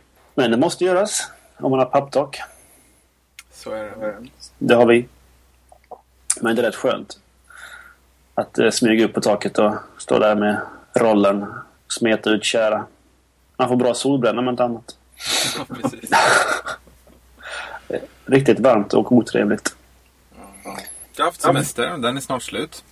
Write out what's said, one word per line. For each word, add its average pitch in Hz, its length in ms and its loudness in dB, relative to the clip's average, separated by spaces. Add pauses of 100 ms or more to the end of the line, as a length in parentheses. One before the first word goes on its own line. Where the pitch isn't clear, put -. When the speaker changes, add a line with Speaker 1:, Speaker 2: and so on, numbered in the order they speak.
(360)
Speaker 1:
Men 123 160 2
det 113 60 2
måste 170 280 0
göras 185 420 0 (300)
om 135 140 -2
man 135 80 2
har 131 60 2
papptak. 139 540 -2 (1120)
Speaker 2:
Så - 180 -14
är 110 120 -8
det. 107 440 -10 (320)
Speaker 1:
Det 120 160 4
har 120 100 8
vi. 120 220 6 (1300)
Men 113 140 0
det 120 60 2
är 117 40 0
rätt 107 100 -2
skönt - 440 -6 (1160)
att, - 240 -6
eh, 117 100 4
smyga 113 360 2
upp - 80 -2
på 107 80 -2
taket 104 380 0
och 104 140 4 (240)
stå - 220 0
där 107 160 4
med 104 260 0 (340)
rollen, 101 580 2 (340)
smeta 110 420 -2
ut 107 160 0
kära. 107 400 0 (720)
Man 127 100 0
får 123 80 0
bra 123 180 2
solbränna, 120 480 0
om 127 80 -2
inte 123 140 -2
annat. 117 320 -6 (600)
Speaker 2:
<laughs> - 20 -10
Ja, 254 240 -12
precis. - 280 -8 (1800)
Speaker 1:
<laughs> - 100 -6 (260)
Riktigt 131 340 4
varmt 110 340 2
och 107 180 2
otrevligt. 110 640 0 (880)
Speaker 2:
Ja. - 140 -14 (380)
Jag 143 80 -4
har 170 80 2
haft - 100 -14
semester, 165 560 0
den 123 200 -2
är 139 40 -8
snart 127 220 -6
slut. - 480 -8